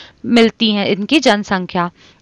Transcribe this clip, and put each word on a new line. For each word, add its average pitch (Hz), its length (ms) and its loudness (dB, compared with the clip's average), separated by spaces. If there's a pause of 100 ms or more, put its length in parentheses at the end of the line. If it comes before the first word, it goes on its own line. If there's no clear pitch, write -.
(280)
मिलती 226 440 2
हैं 202 160 -2
इनकी 202 340 0
जनसंख्या। 190 680 -2 (320)